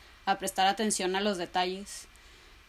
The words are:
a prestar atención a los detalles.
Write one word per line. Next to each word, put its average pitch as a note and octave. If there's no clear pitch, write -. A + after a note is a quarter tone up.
a G3
prestar F#3+
atención G3+
a G3
los G3+
detalles. F#3